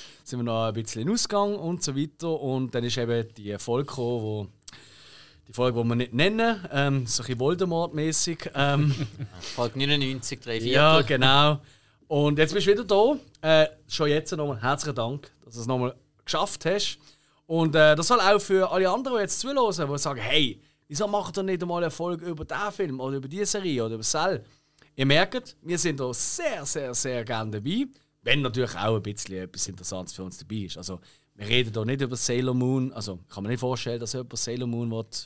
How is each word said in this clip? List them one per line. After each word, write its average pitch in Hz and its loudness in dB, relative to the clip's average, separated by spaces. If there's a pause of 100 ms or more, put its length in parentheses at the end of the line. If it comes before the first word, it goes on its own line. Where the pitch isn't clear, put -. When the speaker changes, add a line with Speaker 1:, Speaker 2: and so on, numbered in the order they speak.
(260)
Speaker 1:
Sind 123 -8
wir 120 -2
noch 113 0
ein 107 -2
bisschen 110 -6
in 139 -2
den 214 2
Ausgang 208 0
und 170 -4
so 135 -2
weiter. 151 -4
Und 131 -2
dann 120 -2
ist 120 -4
eben 117 -2
die 104 -6
Folge 127 0
gekommen, 120 -2
wo, 107 -4 (1000)
die - -20
Folge, 120 2
die 117 2
wir 117 2
nicht 120 -2
nennen, 208 2
ähm, 139 0
so 113 -2
ein - -10
bisschen 123 -4
Voldemort-mässig. 165 0
Ähm, 143 4 (300)
Speaker 2:
<laughs> - -14
Folge 120 -4
neunundneunzig, 135 -2
drei 113 -6
Viertel. 123 0
Speaker 1:
Ja, 156 8
genau. 139 6 (480)
Und 147 2
jetzt 151 4
bist 190 0
du 202 8
wieder 220 2
da. 208 4 (480)
Äh, 156 4 (200)
schon 151 0
jetzt 151 0
nochmal 143 -4
herzlichen 135 -2
Dank, 123 -6 (120)
dass 117 -18
du 117 -10
es 113 -8
nochmal 131 0 (280)
geschafft 175 -2
hast. 196 0 (480)
Und, 160 2
äh, 151 10
das 165 0
soll 240 6
auch 202 6
für 190 2
alle 185 4
anderen, 247 -2
die 208 2
jetzt - -2
zuhören, 214 0
die 143 -2
sagen: 139 -4
Hey, 127 2 (260)
wieso 165 -2
macht 202 -2
ihr 196 0
nicht 185 -2
einmal 175 -2
eine 170 0
Folge 170 -6
über 156 -8
diesen 202 -4
Film 156 -4
oder 135 -4
über 135 -8
diese 196 -4
Serie 170 -2
oder 113 -4
über 110 -8
Cell? 156 -2 (520)
Ihr 135 0
merkt, 180 2
wir 170 -2
sind 160 0
da 127 -2
sehr, 233 -4
sehr, 135 -4
sehr 123 -2
gerne 110 -4
dabei. 165 -2 (340)
Wenn 139 2
natürlich 123 0
auch 107 2
ein 101 -4
bisschen 98 -8
etwas - -6
Interessantes 92 -10
für 92 -10
uns 92 -12
dabei 110 -10
ist. 92 -8
Also, 90 -10 (360)
wir 101 -12
reden 120 2
da 107 -4
nicht 135 -2
über 123 -4
Sailor 127 0
Moon. 127 0
Also, 104 -10 (140)
kann 98 -8
man 107 -4
nicht 123 -4
vorstellen, 123 -4
dass 113 -6
jemand 123 -10
Sailor 123 -4
Moon 117 -4
will 110 -4 (200)